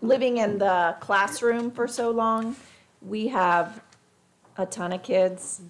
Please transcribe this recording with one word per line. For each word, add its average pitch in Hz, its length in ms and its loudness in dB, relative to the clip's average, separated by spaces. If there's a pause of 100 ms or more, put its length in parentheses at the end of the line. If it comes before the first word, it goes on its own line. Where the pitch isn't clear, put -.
living 247 360 2
in 208 200 0
the 180 400 2
classroom 233 720 0
for 240 160 -4
so 233 240 -2
long, 226 460 0 (440)
we 214 280 -4
have 175 520 2 (760)
a 190 80 -2
ton 180 260 -6
of 185 120 -8
kids 185 640 0